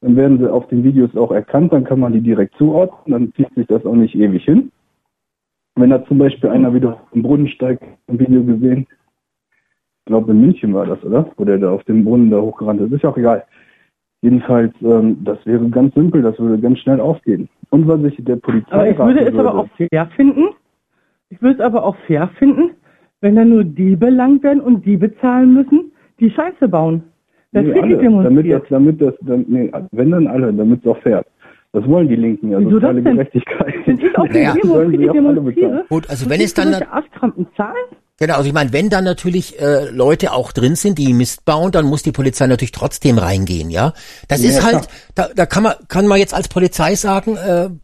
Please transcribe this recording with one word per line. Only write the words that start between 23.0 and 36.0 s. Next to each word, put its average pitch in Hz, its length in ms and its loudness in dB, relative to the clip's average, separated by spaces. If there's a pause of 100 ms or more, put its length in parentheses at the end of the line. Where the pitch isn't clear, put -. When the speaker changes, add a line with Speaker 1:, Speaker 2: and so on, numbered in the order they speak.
Speaker 2:
wenn 202 160 2
da 226 80 6
nur 226 200 4
die 180 320 0
belangt 254 460 2
werden 285 180 2
und 233 240 0
die 202 120 2
bezahlen 254 580 2
müssen, 277 380 2 (280)
die 226 100 4
Scheiße 311 380 -2
bauen. 165 360 0 (480)
Das - 120 0
Speaker 1:
Nee, 151 80 2
Speaker 2:
richtig 190 120 2
Speaker 1:
alle, 233 140 2
Speaker 2:
demonstriert. 202 380 4
Speaker 1:
damit 160 160 2
das, - 160 0
damit 151 340 2
das, 135 200 0
dann, 127 260 -2
nee, 123 240 -2 (180)
wenn 127 200 0
dann 170 160 2
alle, 117 260 -2
damit 107 320 0
es 117 60 2
auch 113 120 -2
fair 104 180 0
ist. - 60 -12 (480)
Das 107 140 -4
wollen 165 200 2
die 117 80 0
Linken 113 340 -4
ja, 98 80 0
Speaker 2:
Find 104 120 2
Speaker 1:
soziale 247 280 2
Speaker 2:
ich 240 60 -2
das 285 60 0
denn? 240 60 2
Speaker 1:
Gerechtigkeit. - 580 -6 (100)
Speaker 2:
Find 254 180 -2
ich 349 160 -2
auch - 100 0
Speaker 1:
<laughs> - 40 -8
Speaker 3:
Naja. 294 220 0
Speaker 2:
die 339 60 0
Demo, 359 140 2
Speaker 1:
Sollen 320 160 2
Speaker 2:
für 302 80 0
die 285 60 2
Speaker 1:
sie 294 60 2
auch 320 40 0
alle 294 200 2
Speaker 2:
demonstriere, 202 360 -2
Speaker 1:
bezahlen. 311 180 -6
Speaker 3:
Gut, 156 220 -6